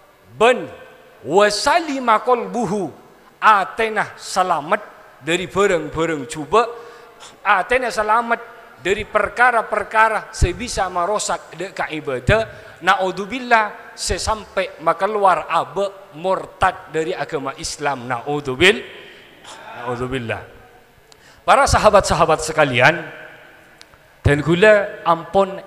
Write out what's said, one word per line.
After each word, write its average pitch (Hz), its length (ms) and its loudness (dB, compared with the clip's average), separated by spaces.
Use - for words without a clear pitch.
ben - 320 2
wasalima 233 960 2
qalbuhu, 208 720 -2
atena 208 720 2
selamat 180 640 -2
dari 175 240 -2
barang-barang 160 800 -2
cuba, 214 400 0
atena 214 480 0
selamat 226 480 0
dari 202 320 -4
perkara-perkara 214 1200 0
sebisa 196 560 -4
merosak 180 720 -4
dek 180 160 -10
ka 139 160 -6
ibadah. 151 560 0
Naudzubillah, 202 1120 0
sesampai 196 880 -6
makeluar 190 640 2
abe 165 640 -4
murtad 175 800 -4
dari 156 240 -4
agama 135 400 -6
Islam. 143 480 -6
Naudzubil-, 139 800 0
naudzubillah. 120 640 -8
Para 233 240 4
sahabat-sahabat 185 800 4
sekalian, 151 800 2
dan 143 160 4
gula 190 640 4
ampun 175 600 0